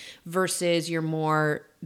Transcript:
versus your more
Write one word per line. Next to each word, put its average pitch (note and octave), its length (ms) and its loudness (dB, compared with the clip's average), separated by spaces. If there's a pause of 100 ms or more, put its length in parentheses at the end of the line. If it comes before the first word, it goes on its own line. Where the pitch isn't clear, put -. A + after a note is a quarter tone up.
(240)
versus E3+ 640 0
your E3 140 -2
more D#3 640 0 (200)